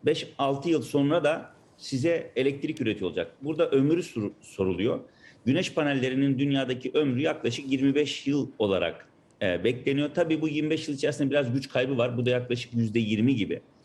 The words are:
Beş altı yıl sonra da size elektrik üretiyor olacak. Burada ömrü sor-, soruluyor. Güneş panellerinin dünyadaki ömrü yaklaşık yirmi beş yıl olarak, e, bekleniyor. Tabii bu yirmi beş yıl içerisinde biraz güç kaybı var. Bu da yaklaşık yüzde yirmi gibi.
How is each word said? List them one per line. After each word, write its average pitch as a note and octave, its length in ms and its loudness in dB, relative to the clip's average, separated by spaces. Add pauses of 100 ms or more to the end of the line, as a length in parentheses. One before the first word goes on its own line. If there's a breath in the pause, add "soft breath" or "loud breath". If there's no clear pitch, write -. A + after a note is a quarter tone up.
Beş D#3 220 0 (120)
altı C#3 320 0
yıl D3+ 120 2
sonra C#3+ 420 2
da D3+ 260 0 (260)
size D#3 600 -2
elektrik C#3 440 0
üretiyor G2 300 0
olacak. E2+ 220 -4 (100)
Burada D3+ 280 0
ömrü D3 320 4
sor-, G#2+ 380 -4
soruluyor. F#2+ 600 -2 (440 loud breath)
Güneş C#3+ 300 0
panellerinin C3+ 640 2
dünyadaki C3 560 0
ömrü C#3 260 2
yaklaşık C#3+ 520 -2
yirmi C3+ 220 2
beş C#3+ 320 0
yıl C#3 320 0
olarak, F#2 500 0 (340)
e, F2+ 220 0
bekleniyor. C#3 500 0
Tabii D#3+ 260 0
bu D#3 80 -2
yirmi D3+ 220 -2
beş D#3+ 180 -4
yıl D3 60 -4
içerisinde C#3+ 360 0
biraz C3+ 220 0
güç C3+ 160 -2
kaybı C3 300 0
var. A#2+ 180 0
Bu B2 100 0
da B2 40 2
yaklaşık B2 440 -2
yüzde A2+ 240 0
yirmi A2+ 380 2
gibi. E2 260 -2 (220 soft breath)